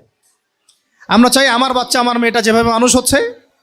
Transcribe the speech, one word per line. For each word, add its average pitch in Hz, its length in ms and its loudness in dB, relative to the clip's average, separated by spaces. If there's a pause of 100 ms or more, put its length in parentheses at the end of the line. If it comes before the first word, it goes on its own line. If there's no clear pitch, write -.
(1080)
আমরা 233 220 2
চাই 269 180 2
আমার 254 260 -2
বাচ্চা, 247 260 -2
আমার 240 200 -2
মেয়েটা 233 220 -2
যেভাবে 226 280 0
মানুষ 233 260 2
হচ্ছে, 254 220 0 (440)